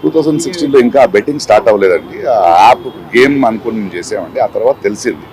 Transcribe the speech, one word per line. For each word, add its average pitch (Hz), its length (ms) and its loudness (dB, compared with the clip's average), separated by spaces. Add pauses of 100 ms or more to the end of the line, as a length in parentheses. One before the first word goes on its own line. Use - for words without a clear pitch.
టూ 151 60 0
థౌజండ్ 156 320 -2
సిక్స్టీన్లో 147 380 0
ఇంకా 123 260 4
బెట్టింగ్ 104 340 -2
స్టార్ట్ 107 280 2
అవ్వలేదండి. 98 600 0
ఆ 95 400 4
యాప్ 101 500 0
గేమ్ 135 280 2
అనుకుని 110 320 -4
మేము 95 180 -8
చేసామండి. 87 440 -8
ఆ 117 60 0
తర్వాత 113 380 -2
తెలిసింది 101 500 -6